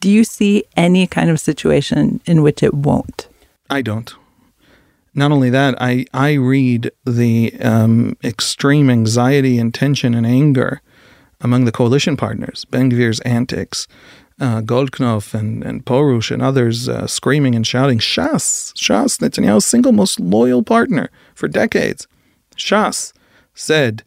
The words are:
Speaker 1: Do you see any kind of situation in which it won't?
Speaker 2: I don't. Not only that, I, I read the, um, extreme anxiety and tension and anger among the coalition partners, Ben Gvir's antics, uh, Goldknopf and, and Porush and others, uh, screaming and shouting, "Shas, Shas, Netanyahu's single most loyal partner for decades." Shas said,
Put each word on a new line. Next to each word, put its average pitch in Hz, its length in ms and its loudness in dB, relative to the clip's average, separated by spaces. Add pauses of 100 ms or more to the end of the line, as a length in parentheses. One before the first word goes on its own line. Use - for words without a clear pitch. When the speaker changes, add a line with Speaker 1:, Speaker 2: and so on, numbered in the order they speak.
Speaker 1:
Do 190 100 2
you 220 140 6
see 202 400 0 (120)
any 180 300 4
kind 165 240 0
of 156 80 0
situation - 880 0
in 160 160 4
which 147 220 2
it - 100 2
won't? 143 540 -4 (420)
Speaker 2:
I 139 100 -2
don't. 113 320 -6 (1000)
Not 143 160 2
only 135 200 4
that, 135 300 0
I, 127 320 0
I 139 200 0
read 127 580 0 (140)
the, 117 560 0
um, 113 640 2
extreme 139 680 0
anxiety 123 640 2
and 117 160 -2
tension 135 420 0
and 117 120 0
anger 131 560 2 (580)
among 123 240 0
the 117 80 0
coalition 131 440 0
partners, - 560 -8
Ben 127 180 2
Gvir's 120 300 0
antics, 120 680 -4 (540)
uh, 117 200 -2
Goldknopf 120 760 -4
and, 110 300 -6
and - 200 -10
Porush 127 460 0
and 123 100 -4
others, 123 480 0
uh, 117 200 -6
screaming 135 480 0
and 113 100 -2
shouting, 127 320 0
"Shas, - 760 -4
Shas, - 440 0
Netanyahu's 196 460 0
single 247 260 2
most 202 300 2
loyal 180 420 2
partner 226 480 0 (240)
for - 140 -6
decades." - 580 -4 (500)
Shas - 560 -2 (420)
said, 127 520 -2